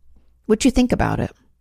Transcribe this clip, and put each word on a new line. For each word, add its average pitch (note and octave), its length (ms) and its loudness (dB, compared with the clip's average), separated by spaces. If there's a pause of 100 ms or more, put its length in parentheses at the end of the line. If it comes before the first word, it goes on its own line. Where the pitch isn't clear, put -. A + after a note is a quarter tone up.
(440)
what - 220 0
you B3+ 40 4
think B3 220 0
about A2 260 -2
it. - 140 -6 (280)